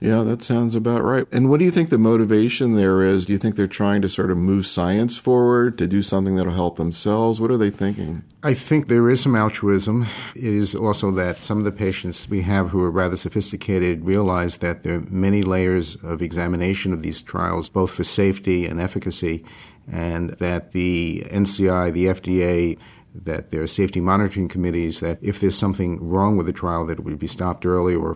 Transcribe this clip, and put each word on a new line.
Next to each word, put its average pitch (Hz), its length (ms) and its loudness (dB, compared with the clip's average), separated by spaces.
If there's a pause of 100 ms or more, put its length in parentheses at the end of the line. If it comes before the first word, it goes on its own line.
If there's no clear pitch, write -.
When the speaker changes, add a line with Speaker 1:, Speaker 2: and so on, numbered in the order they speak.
Speaker 1:
Yeah, 113 220 2
that 113 200 -2
sounds 117 320 0
about 117 280 0
right. 127 280 0
And 127 200 4
what 147 80 6
do 180 80 4
you 180 40 6
think 165 200 0
the 127 80 4
motivation 113 760 4
there 95 280 4
is? 95 240 4
Do 101 80 0
you 95 40 0
think 107 180 0
they're 101 100 0
trying 104 340 0
to 98 80 0
sort 95 220 -2
of 90 80 2
move 95 260 2
science 101 540 0
forward, 120 580 4
to 90 100 0
do 98 160 2
something 95 340 0
that'll 90 180 0
help 87 220 -2
themselves? 104 640 0
What 113 120 0
are 123 80 2
they 104 100 2
thinking? 98 540 -4 (200)
Speaker 2:
I 139 120 2
think 147 320 0
there 120 240 4
is 127 100 2
some 131 160 2
altruism. 107 720 2 (280)
It 113 200 -2
is 104 200 0
also 104 360 0
that 90 340 -2
some 107 140 -2
of 107 60 0
the 101 80 0
patients 95 580 -6
we 98 120 0
have 95 280 0
who 95 120 0
are 87 80 2
rather 90 260 0
sophisticated 90 920 -2
realize 92 520 0
that 87 260 -4
there 87 100 -2
are 85 160 -4
many 98 320 2
layers 92 540 0
of 82 260 -8
examination 87 720 -2
of 80 80 -8
these 82 180 -6
trials, 85 480 -4
both 92 220 0
for 87 140 -6
safety 95 600 0
and 82 160 -4
efficacy, 87 640 -4 (460)
and 85 480 -4
that 87 340 -4
the 85 560 -2
N 101 160 0
C 98 240 0
I, 90 220 2
the 87 180 2
F 95 140 -2
D 92 200 0
A, 87 340 0 (360)
that 82 380 -8
there 80 100 -4
are 80 60 -4
safety 92 340 0
monitoring 95 460 2
committees, 85 540 -4
that 82 200 -4
if 101 200 -4
there's 98 180 2
something 92 420 -2
wrong 95 360 2
with 82 100 0
the 90 60 -2
trial, 85 340 -4
that 80 140 -6
it - 40 -14
would 78 140 -8
be 78 80 -6
stopped 90 400 -4
early, 90 260 2
or 82 240 -2